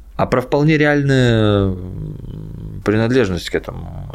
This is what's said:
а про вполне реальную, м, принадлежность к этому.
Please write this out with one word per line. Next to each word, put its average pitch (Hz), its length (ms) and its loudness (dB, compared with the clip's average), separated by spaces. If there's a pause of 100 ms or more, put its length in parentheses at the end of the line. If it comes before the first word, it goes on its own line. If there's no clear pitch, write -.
(160)
а - 100 0
про 127 140 0
вполне 147 380 2
реальную, 123 960 4
м, 92 1120 -10
принадлежность 107 680 2
к - 60 -2
этому. 87 580 -8